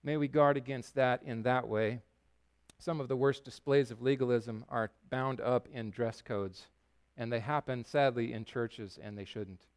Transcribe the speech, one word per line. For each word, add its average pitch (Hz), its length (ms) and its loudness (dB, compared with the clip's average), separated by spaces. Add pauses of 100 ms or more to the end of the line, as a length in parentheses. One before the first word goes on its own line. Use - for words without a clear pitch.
May 147 140 -2
we 147 100 0
guard 143 300 6
against 127 380 -8
that 127 280 2
in 113 200 -6
that 123 260 2
way. 110 320 0 (760)
Some 160 200 -2
of 131 80 -4
the 135 80 0
worst 135 300 2
displays 139 440 2
of 117 120 -10
legalism 120 680 2
are 113 240 -2 (180)
bound 131 300 -2
up 120 320 0
in 117 180 -6
dress 113 320 -4
codes, 98 460 -6 (480)
and 117 160 -6
they 117 80 0
happen, 127 460 -4
sadly, 120 480 2
in 110 100 -6
churches, 113 580 -6
and 104 160 -10
they 98 60 -8
shouldn't. 95 380 -10 (160)